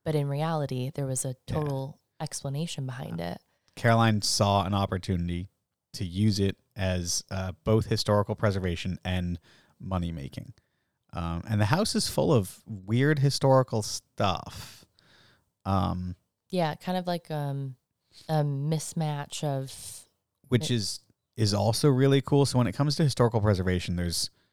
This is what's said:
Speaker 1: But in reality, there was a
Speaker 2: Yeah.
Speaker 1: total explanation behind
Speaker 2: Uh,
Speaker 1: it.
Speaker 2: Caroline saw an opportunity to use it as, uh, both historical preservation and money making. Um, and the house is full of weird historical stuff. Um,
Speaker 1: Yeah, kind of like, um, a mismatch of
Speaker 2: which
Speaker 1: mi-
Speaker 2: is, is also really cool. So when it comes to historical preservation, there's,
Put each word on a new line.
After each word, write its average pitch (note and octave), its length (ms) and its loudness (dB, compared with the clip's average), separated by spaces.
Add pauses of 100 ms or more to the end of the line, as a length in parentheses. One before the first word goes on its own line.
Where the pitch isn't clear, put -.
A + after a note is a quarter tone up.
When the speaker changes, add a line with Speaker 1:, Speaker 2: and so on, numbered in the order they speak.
Speaker 1:
But D3+ 100 -2
in C#3+ 140 0
reality, C#3 640 -2
there C#3+ 140 -4
was C3 180 -4
a C3 100 -6 (120)
Speaker 2:
Yeah. - 80 -4
Speaker 1:
total C#3 440 -4 (220)
explanation D3 640 -6
behind C3 340 -8
Speaker 2:
Uh, E3 40 -6 (120)
Speaker 1:
it. - 60 -16 (340)
Speaker 2:
Caroline A2+ 460 4
saw G2+ 440 4
an G2 80 0
opportunity F2+ 760 0 (440)
to G#2 120 -6
use G2 340 2
it G2 180 2 (180)
as, F#2 560 -2
uh, F#2+ 200 -6 (120)
both A2 240 4
historical G#2 480 2
preservation F#2 680 -2
and F2+ 360 -2 (400)
money F2+ 320 -4
making. - 420 -10 (580)
Um, E2+ 380 -4
and G#2+ 100 2
the G#2+ 80 4
house F3+ 280 2
is G#3+ 120 0
full - 240 2
of G#2+ 360 0
weird A#2 520 0
historical C3 640 2
stuff. - 1040 -6 (800)
Um, F2+ 500 -2 (340)
Speaker 1:
Yeah, E3 260 -2
kind F#3 220 -6
of F3+ 100 -6
like, F3 240 -6
um, C#3 440 -4 (520)
a D#3 160 2
mismatch D3 1000 -4
of C3+ 640 -6 (420)
Speaker 2:
which A#2+ 200 2
Speaker 1:
mi- B2 60 2
Speaker 2:
is, G#2 240 -4 (360)
is G#2 180 2
also A2+ 360 2
really C3+ 320 4
cool. C#3+ 240 4
So B2+ 120 0
when A#2+ 100 4
it - 60 -2
comes C#3+ 240 0
to E3+ 60 2
historical A#2+ 380 2
preservation, F2+ 540 2
there's, F2 340 -2 (240)